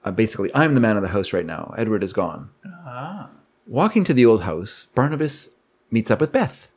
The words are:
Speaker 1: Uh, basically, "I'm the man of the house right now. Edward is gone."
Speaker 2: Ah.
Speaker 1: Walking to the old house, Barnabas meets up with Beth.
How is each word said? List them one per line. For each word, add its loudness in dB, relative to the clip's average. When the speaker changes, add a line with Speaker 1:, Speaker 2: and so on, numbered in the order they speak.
Speaker 1:
Uh, -6
basically, 0
"I'm 2
the 4
man 4
of 0
the -4
house -2
right -2
now. -10
Edward 0
is -6
gone." -6
Speaker 2:
Ah. -14
Speaker 1:
Walking 2
to 0
the 8
old 6
house, -8
Barnabas -2
meets 0
up 2
with 2
Beth. -2